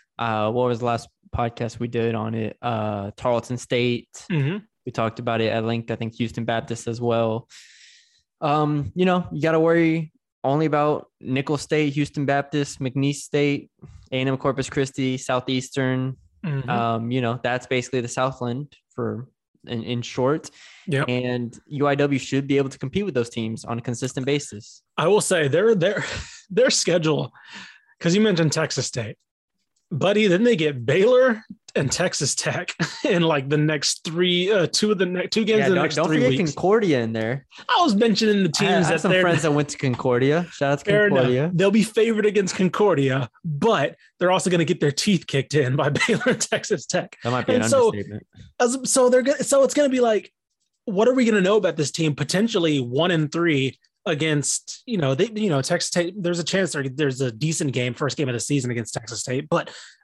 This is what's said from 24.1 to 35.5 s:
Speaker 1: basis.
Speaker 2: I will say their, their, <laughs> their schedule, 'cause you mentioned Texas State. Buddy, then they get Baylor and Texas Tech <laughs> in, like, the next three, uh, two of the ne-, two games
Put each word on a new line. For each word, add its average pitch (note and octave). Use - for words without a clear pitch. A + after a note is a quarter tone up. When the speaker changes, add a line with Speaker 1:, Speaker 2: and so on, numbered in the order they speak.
Speaker 1:
basis. C#3
Speaker 2:
I D3+
will G3
say D#3+
their, F#3
their, F#3+
<laughs> -
their G#3
schedule, D#3
'cause E3+
you G3
mentioned E3+
Texas D#3
State. A#2
Buddy, G3
then F#3
they A#3+
get C#3+
Baylor A3+
and C#3+
Texas E3+
Tech D#3+
<laughs> -
in, G3
like, D3+
the D3+
next D3+
three, F3+
uh, F#3+
two G#3+
of G#3
the F#3
ne-, F3+
two G#3+
games G#3+